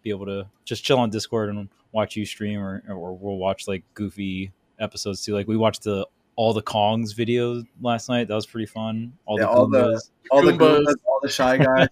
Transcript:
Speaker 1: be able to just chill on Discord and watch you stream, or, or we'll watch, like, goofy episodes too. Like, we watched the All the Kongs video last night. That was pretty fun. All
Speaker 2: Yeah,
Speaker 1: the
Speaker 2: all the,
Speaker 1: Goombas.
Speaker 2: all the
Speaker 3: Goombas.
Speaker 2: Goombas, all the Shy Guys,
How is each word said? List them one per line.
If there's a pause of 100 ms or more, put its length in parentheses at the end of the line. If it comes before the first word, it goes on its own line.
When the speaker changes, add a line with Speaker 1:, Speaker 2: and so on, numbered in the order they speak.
Speaker 1:
be
able
to (180)
just
chill
on
Discord
and (220)
watch
you
stream,
or,
or
we'll
watch,
like, (120)
goofy (260)
episodes
too.
Like,
we
watched
the (300)
All
the
Kongs
video (160)
last
night.
That
was
pretty
fun. (100)
All
Speaker 2:
Yeah,
Speaker 1:
the
Speaker 2:
all
the,
Speaker 1:
Goombas. (200)
Speaker 2:
all
the
Speaker 3:
Goombas.
Speaker 2:
Goombas, (120)
all
the
Shy
Guys,